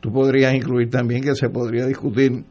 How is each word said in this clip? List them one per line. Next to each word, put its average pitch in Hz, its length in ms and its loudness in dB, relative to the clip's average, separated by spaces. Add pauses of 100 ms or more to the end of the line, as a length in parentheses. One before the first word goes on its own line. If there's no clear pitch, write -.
tú 110 120 -6
podrías 135 420 4
incluir 123 360 0
también 123 320 -2
que 139 140 0
se 135 120 -2
podría 120 380 -4
discutir 131 640 0